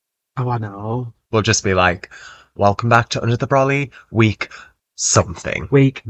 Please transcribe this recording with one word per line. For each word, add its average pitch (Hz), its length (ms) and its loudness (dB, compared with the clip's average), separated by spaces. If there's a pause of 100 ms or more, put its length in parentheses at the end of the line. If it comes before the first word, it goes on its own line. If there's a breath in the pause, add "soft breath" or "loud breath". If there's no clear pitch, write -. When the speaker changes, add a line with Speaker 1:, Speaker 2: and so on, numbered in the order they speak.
(360)
Speaker 1:
Oh, 123 120 -2
I 120 100 -2
know. 110 540 -8 (200)
Speaker 2:
We'll 110 100 2
just 107 220 0
be 98 100 0
like, 90 360 0 (440 loud breath)
"Welcome 101 340 0
back 117 220 4
to - 120 -6
Under 117 140 0
the 120 120 -4
Brolly, 139 420 0 (220 soft breath)
week 110 360 2 (460 loud breath)
something." - 760 -2
Speaker 1:
Week 135 380 4